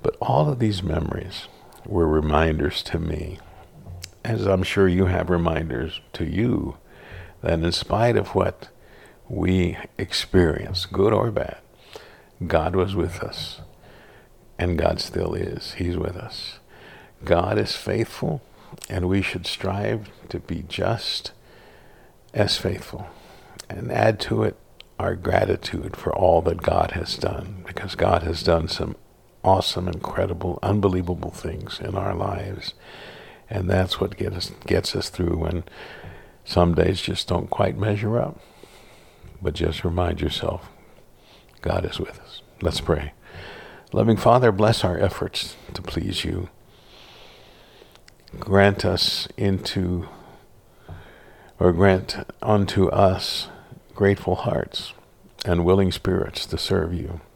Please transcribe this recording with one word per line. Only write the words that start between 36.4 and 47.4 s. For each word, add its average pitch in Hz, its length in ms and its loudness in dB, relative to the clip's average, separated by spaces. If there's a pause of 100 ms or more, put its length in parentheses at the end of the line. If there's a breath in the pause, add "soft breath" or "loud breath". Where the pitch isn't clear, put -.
some 87 300 4
days 87 260 4
just - 280 -4
don't - 200 0
quite - 300 0
measure 104 420 0
up. - 200 -6 (1000 loud breath)
But 82 140 -2
just 82 300 -2
remind 85 360 0
yourself, - 480 -4 (920 soft breath)
God 87 240 0
is - 160 -8
with - 200 -8
us. - 220 -20 (180)
Let's 82 200 -2
pray. 73 320 0 (800 loud breath)
Loving 110 240 2
Father, 120 340 6
bless 104 340 2
our 87 140 0
efforts - 580 -2 (180)
to - 60 -12
please - 440 -4
you. 87 240 -4 (1900 loud breath)